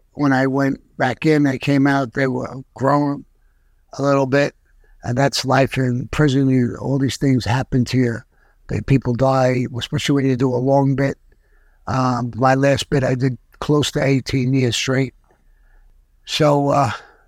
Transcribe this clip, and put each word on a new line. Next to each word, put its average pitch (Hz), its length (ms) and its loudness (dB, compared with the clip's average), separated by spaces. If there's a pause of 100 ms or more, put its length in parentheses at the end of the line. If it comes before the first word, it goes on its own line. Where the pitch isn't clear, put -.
(120)
When 139 200 0
I 131 140 2
went 135 340 -2 (160)
back 127 300 -2
in, 151 200 4
I 127 120 -2
came 143 280 2
out, 139 280 -2
they 139 120 -2
were 127 360 -6 (120)
grown 143 500 -2 (760)
a 135 40 -6
little 139 240 2
bit, 143 280 0 (480)
and 120 140 -4
that's 139 280 0
life 131 340 0
in 127 300 -2
prison. 139 400 2
You, 120 320 2
all 135 180 -2
these 131 180 -2
things 131 280 2
happen 127 420 -2
to 127 120 -2
you. 120 180 0 (520)
They, 101 120 -4
people 127 340 2
die, 127 520 0 (120)
especially - 360 -2
when 135 120 2
you 131 100 2
do 127 180 0
a - 20 0
long 135 400 2
bit. 139 200 -2 (720)
Um, 123 500 -2
my 131 180 4
last 135 360 0
bit, 139 120 0
I 127 120 0
did 127 240 -2 (220)
close 143 320 0
to 143 120 -2
eighteen 135 480 0
years 127 240 0
straight. 131 380 -2 (1120)
So, 143 420 2
uh, 135 220 0 (380)